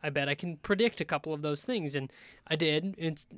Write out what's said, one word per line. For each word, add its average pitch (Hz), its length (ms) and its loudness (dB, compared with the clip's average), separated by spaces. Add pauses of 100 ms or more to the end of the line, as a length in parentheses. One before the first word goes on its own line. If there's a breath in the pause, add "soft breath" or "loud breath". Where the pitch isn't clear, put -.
I 151 60 -2
bet 139 180 2
I 143 80 2
can 170 240 -4
predict 208 440 2
a - 20 -2
couple 156 300 -2
of 147 80 -4
those 147 220 0
things." 170 300 -2
And 135 160 -2 (360 loud breath)
I 160 100 2
did. 160 400 2
It's, 160 300 -4 (120)